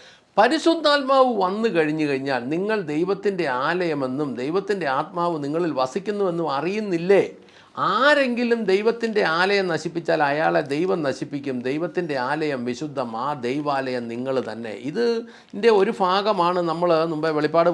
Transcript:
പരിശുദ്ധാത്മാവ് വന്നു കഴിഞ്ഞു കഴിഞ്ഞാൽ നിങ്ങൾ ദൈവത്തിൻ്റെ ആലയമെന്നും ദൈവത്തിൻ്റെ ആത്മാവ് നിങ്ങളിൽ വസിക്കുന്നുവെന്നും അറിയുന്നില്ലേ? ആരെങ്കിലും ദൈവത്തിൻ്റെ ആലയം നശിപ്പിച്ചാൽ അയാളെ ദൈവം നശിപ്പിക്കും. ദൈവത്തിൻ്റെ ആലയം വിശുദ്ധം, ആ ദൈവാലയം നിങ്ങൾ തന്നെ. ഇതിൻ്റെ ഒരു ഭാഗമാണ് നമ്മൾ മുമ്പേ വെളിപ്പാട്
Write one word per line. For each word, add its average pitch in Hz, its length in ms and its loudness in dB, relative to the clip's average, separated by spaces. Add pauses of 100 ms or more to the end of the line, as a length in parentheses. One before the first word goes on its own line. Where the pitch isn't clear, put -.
(380)
പരിശുദ്ധാത്മാവ് 285 920 4 (120)
വന്നു 214 320 0
കഴിഞ്ഞു 156 340 2
കഴിഞ്ഞാൽ 135 340 0 (120)
നിങ്ങൾ 208 240 -2 (160)
ദൈവത്തിൻ്റെ 185 520 -2 (200)
ആലയമെന്നും 151 640 -2 (140)
ദൈവത്തിൻ്റെ 190 440 -2 (120)
ആത്മാവ് 175 460 -2
നിങ്ങളിൽ 160 360 -2
വസിക്കുന്നുവെന്നും 175 760 -2
അറിയുന്നില്ലേ? 180 640 2 (680)
ആരെങ്കിലും 240 720 2 (100)
ദൈവത്തിൻ്റെ 220 520 2 (160)
ആലയം 196 340 4
നശിപ്പിച്ചാൽ 160 480 -2 (100)
അയാളെ 165 320 2 (120)
ദൈവം 180 240 0 (100)
നശിപ്പിക്കും. 139 480 -6 (120)
ദൈവത്തിൻ്റെ 160 480 -4 (140)
ആലയം 147 300 -2 (100)
വിശുദ്ധം, 131 400 -6 (160)
ആ - 20 -2 (180)
ദൈവാലയം 135 640 -2
നിങ്ങൾ 131 220 -4 (140)
തന്നെ. 110 260 -10 (140)
ഇതിൻ്റെ 226 840 -2 (100)
ഒരു 214 220 2
ഭാഗമാണ് 185 680 2
നമ്മൾ 170 220 2 (200)
മുമ്പേ 156 260 0
വെളിപ്പാട് 165 360 4